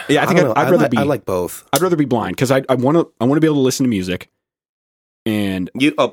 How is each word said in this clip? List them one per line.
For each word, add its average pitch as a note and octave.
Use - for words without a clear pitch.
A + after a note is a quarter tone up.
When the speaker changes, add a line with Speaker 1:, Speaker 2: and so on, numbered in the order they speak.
Speaker 1:
yeah, C#3
I D#3
think E3+
Speaker 2:
I F3+
don't B2+
Speaker 1:
I'd, -
Speaker 2:
know. C#3+
Speaker 1:
I'd -
Speaker 2:
I -
Speaker 1:
rather E3
Speaker 2:
like, A#2+
Speaker 1:
be, B2
Speaker 2:
I C#3
like C#3
both. F2+
Speaker 1:
I'd C#3+
rather F3
be D3
blind G#2
'cause C3
I, C3+
I C3
wanna, C#3+
I A#2
wanna D3
be D#3+
able D3+
to C#3
listen C3
to B2+
music. F2+
And G2
Speaker 2:
You, C#3+
a, C3+